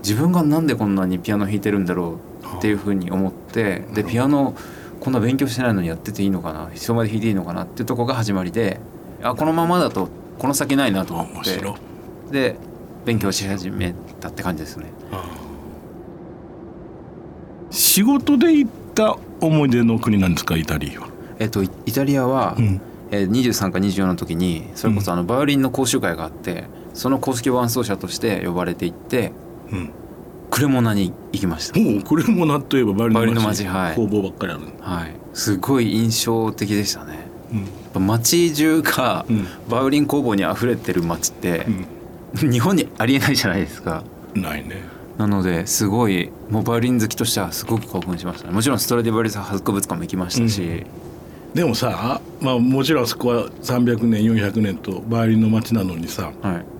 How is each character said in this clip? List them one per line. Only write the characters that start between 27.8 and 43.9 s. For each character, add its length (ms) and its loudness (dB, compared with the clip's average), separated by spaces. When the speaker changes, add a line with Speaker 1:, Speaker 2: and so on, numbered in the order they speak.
Speaker 1:
者 140 -2
と 100 -8
し 100 -6
て 280 0
呼 80 -2
ば 120 0
れ 80 -2
て 120 -4
い 40 0
っ 40 -10
て、 400 -2
Speaker 2:
う 40 -6
ん。 140 -6
Speaker 1:
ク 120 0
レ 60 4
モ 140 4
ナ 120 4
に 200 2
行 80 -4
き 80 0
ま 120 -2
し 120 -8
た。 80 2
Speaker 2:
お 200 4
う、 20 -6
ク 140 0
レ 80 4
モ 220 4
ナ 140 4
と 180 0
い 40 6
え 40 6
ば 80 2
バ 120 2
イ 180 6
オ 20 6
リ 60 4
ン 40 2
の 60 2
街。 240 0
Speaker 1:
バ 240 0
イ 40 -2
オ 20 -2
リ 80 2
ン 20 2
の 0 -
街、 0 -
は 0 -
い。 20 0
Speaker 2:
工 0 -
房 140 2
ば 80 -2
っ 40 -10
か 140 -4
り 60 -4
あ 20 -6
る。 60 -10
Speaker 1:
は 260 -6
い。 80 -12
す 240 0
ご 240 2
い 120 2
印 320 2
象 260 2
的 180 -2
で 160 2
し 80 -2
た 120 -10
ね。 220 -12
Speaker 2:
う 40 -4
ん。 40 0
Speaker 1:
や 60 -6
っ 20 -10
ぱ 60 -2
街 540 4
中 280 4
が 480 0
Speaker 2:
う 40 4
ん。 140 0
Speaker 1:
バ 100 2
イ 40 2
オ 60 4
リ 100 4
ン 60 4
工 160 2
房 140 2
に 80 2
あ 100 2
ふ 120 -2
れ 100 4
て 180 -4
る 100 2
街 260 -2
っ 40 -14
て、 340 -2
Speaker 2:
う 60 4
ん。 40 4
Speaker 1:
日 100 2
本 140 4
に 120 2
あ 80 0
り 100 6
え 40 4
な 100 2
い 60 4
じ 100 0
ゃ 40 4
な 80 2
い 40 2
で 60 -2
す 160 -14
か。 200 -4